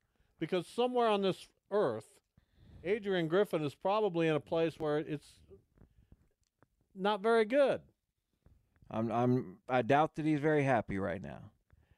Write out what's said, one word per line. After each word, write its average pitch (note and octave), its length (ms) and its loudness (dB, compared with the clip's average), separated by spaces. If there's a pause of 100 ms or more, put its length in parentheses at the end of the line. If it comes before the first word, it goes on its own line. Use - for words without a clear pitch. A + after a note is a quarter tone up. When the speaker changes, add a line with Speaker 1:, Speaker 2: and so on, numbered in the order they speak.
(400)
Speaker 1:
because E3+ 280 -4
somewhere B3 400 0
on G#3 140 2
this F#3+ 260 -2 (240)
earth, D3 360 0 (760)
Adrian F#3+ 440 0
Griffin F3 360 2
is C#3+ 120 -4
probably F#3+ 520 0
in D#3 80 2
a C#3+ 40 0
place E3 400 -2
where D3+ 180 0
it's D3 420 -8 (1600)
not G3 260 -4
very A3+ 240 2
good. A#3+ 360 2 (1080)
Speaker 2:
I'm, A2 220 -4
I'm, A#2+ 460 0 (100)
I B2 140 0
doubt C#3 340 2
that D3+ 100 -4
he's D3+ 140 0
very D3+ 240 2
happy A2+ 340 0
right F#2+ 240 -4
now, F2+ 300 -14 (460)